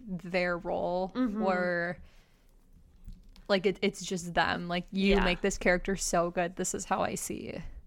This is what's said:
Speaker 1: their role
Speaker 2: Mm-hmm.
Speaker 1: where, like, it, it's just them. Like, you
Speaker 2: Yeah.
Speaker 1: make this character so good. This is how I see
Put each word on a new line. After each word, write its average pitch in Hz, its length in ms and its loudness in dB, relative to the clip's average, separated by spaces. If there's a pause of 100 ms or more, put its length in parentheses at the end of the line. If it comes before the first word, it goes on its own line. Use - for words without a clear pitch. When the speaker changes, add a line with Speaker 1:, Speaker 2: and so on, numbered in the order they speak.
Speaker 1:
their 180 500 0
role 175 580 -2
Speaker 2:
Mm-hmm. 220 280 0
Speaker 1:
where, 180 560 0 (1500)
like, 196 180 2
it, 185 160 4
it's 190 220 -2
just 175 300 -6
them. 175 340 2
Like, 175 240 -2
you 196 240 6
Speaker 2:
Yeah. 190 80 6
Speaker 1:
make 180 180 2
this 196 160 2
character 180 380 2
so 175 360 2
good. 180 240 -2
This 180 180 -4
is - 120 -6
how - 160 0
I - 140 0
see - 440 -8 (280)